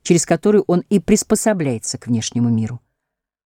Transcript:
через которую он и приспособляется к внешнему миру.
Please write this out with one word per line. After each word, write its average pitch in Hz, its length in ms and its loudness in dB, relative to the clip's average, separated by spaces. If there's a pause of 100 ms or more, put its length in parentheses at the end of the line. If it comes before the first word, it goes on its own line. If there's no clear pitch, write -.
через 175 220 2
которую 202 420 2
он 180 220 2
и 202 100 2
приспособляется 190 960 -2
к - 100 -18
внешнему 120 420 -2
миру. 110 320 -4 (640)